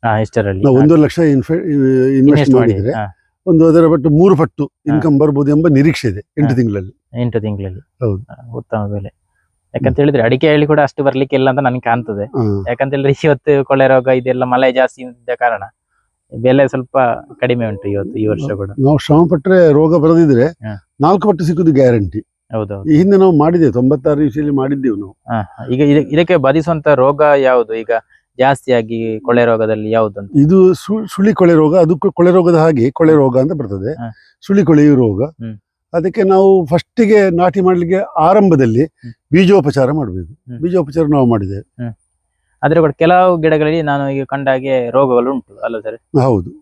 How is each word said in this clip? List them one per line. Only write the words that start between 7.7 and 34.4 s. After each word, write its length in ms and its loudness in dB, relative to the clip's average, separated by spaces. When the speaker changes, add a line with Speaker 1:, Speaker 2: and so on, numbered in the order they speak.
Speaker 2:
ಹೌದು. 420 -6
Speaker 1:
ಹಾ, 320 -20
ಉತ್ತಮ 320 -8
ಬೆಲೆ. 220 -8
ಯಾಕಂತ 260 -2
ಹೇಳಿದ್ರೆ 220 0
ಅಡಿಕೆ 260 0
ಹಳ್ಳಿ 180 2
ಕೂಡ 140 2
ಅಷ್ಟು 240 -2
ಬರ್ಲಿಕ್ಕೆ 320 -2
ಇಲ್ಲ 140 2
ಅಂತ 80 -2
ನನಗೆ 220 -2
ಕಾಣ್ತದೆ. 440 -4
Speaker 2:
ಹಾ. 440 -4
Speaker 1:
ಯಾಕಂತ 260 -4
ಹೇಳಿದ್ರೆ 180 0
ಇವತ್ತು 400 0
ಕೊಳೆ 240 2
ರೋಗ 180 2
ಇದೆಲ್ಲ 380 0
ಮಳೆ 280 0
ಜಾಸ್ತಿ 300 -2
ಇದ್ದ 260 -18
ಕಾರಣ 240 -2
ಬೆಲೆ 260 2
ಸ್ವಲ್ಪ 300 -6
ಕಡಿಮೆ 260 -2
ಉಂಟು 220 -10
ಇವತ್ತು, 300 -8
ಈ 80 -2
ವರ್ಷ 300 -4
ಕೂಡ. 140 -10
Speaker 2:
ನಾವು 280 0
ಶ್ರಮ 320 2
ಪಟ್ರೆ 420 2
ರೋಗ 240 2
ಬರದಿದ್ರೆ 500 4
Speaker 1:
ಹಾ. 420 -12
Speaker 2:
ನಾಲ್ಕು 280 0
ಪಟ್ಟು 160 -2
ಸಿಕ್ಕುದು 280 0
ಗ್ಯಾರಂಟಿ. 480 0
Speaker 1:
ಹೌದೌದು. 380 -6
Speaker 2:
ಈ 60 4
ಹಿಂದೆ 200 4
ನಾವು 220 4
ಮಾಡಿದ್ದೇವೆ, 340 2
ತೊಂಬತ್ತಾರು 500 0
ಇಸವಿಯಲ್ಲಿ 320 -4
ಮಾಡಿದ್ದೇವೆ 460 -4
ನಾವು. 120 -14
Speaker 1:
ಹಾ, 300 -8
ಹಾ. 240 -14
ಈಗ 140 -4
ಇದ-, 320 2
ಇದಕ್ಕೆ 240 0
ಬಾಧಿಸುವಂತ 520 -2
ರೋಗ 340 2
ಯಾವುದು? 380 0
ಈಗ 160 -8
ಜಾಸ್ತಿಯಾಗಿ 840 -2
ಕೊಳೆ 240 0
ರೋಗದಲ್ಲಿ 460 -2
ಯಾವ್ದು 300 -2
ಅಂತ? 140 -16
Speaker 2:
ಇದು 400 4
ಸು-, 320 -8
ಸುಳಿ 280 -2
ಕೊಳೆ 200 2
ರೋಗ, 220 2
ಅದು 220 2
ಕೊ-, 140 -2
ಕೊಳೆ 180 2
ರೋಗದ 240 2
ಹಾಗೆ 360 2
ಕೊಳೆ 220 2
ರೋಗ 260 2
ಅಂತ 140 0
ಬರ್ತದೆ. 400 -8
Speaker 1:
ಹಾ. 180 -12